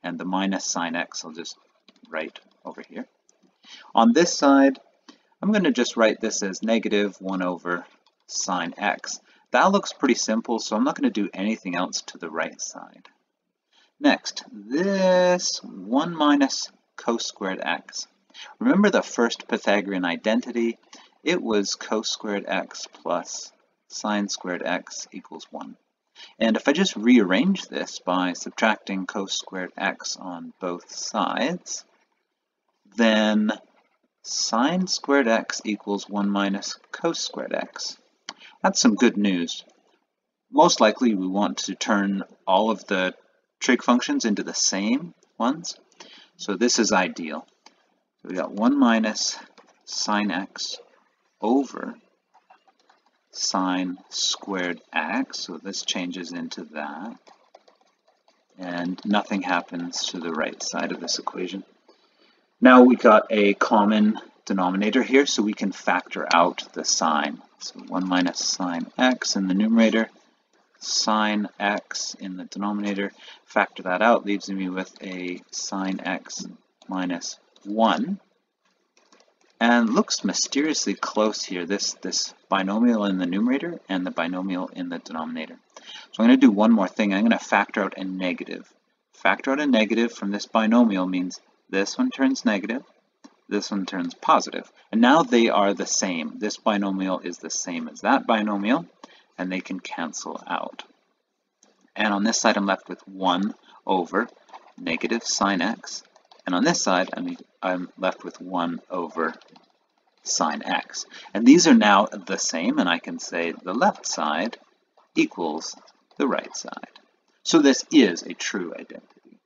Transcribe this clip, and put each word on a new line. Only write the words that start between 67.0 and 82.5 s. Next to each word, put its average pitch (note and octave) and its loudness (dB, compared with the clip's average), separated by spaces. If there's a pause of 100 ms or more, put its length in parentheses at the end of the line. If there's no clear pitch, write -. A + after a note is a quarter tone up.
So - -16
one F#2 -4
minus F2+ 0
sine E2+ -4 (100)
x B2+ 0
in F#2+ 0
the F#2 0
numerator, A2 2 (720)
sine G#2+ 0 (100)
x - -4
in F#2+ -12
the - -12
denominator. G2+ -4 (340)
Factor - -2
that F#2 0
out, A#2 4
leaves G2+ -2
me F#2+ -4
with F#2 -6 (120)
a F2+ -8 (100)
sine F#2+ -6
x - -8 (420)
minus F2+ -6 (280)
one. A2 2 (1400)
And A#2 4
looks - 0
mysteriously C3+ -2
close - 0
here, F2+ -6
this, F#2+ -4
this - -6 (140)
binomial G#2 2